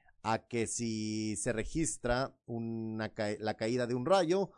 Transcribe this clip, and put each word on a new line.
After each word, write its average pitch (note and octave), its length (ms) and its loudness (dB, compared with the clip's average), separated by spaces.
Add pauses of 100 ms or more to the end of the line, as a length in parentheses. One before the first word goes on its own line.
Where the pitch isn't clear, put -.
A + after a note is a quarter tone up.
(240)
a A2 240 0
que A#2 180 0
si G#2+ 680 -2
se A#2 180 -2
registra A#2+ 840 -2 (120)
una A2+ 600 -4
ca-, G#2 300 -2
la G#2+ 140 -2
caída A#2+ 320 0
de A#2 80 0
un B2 140 0
rayo, F#3 500 4